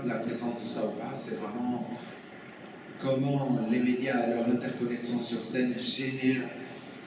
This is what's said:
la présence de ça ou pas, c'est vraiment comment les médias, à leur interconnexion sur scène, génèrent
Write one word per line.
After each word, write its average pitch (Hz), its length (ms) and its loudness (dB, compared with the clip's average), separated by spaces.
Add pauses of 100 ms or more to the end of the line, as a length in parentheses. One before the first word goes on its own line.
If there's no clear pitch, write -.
la 240 120 0
présence - 440 -2
de - 60 -6
ça - 180 -2
ou - 140 -2
pas, - 160 -6
c'est - 220 -6
vraiment 120 520 -2 (1080)
comment 135 640 4 (100)
les 123 80 6
médias, 123 400 4
à 120 80 4
leur 120 220 2
interconnexion 120 760 0
sur 117 180 -2
scène, 123 380 2
génèrent 131 840 2 (460)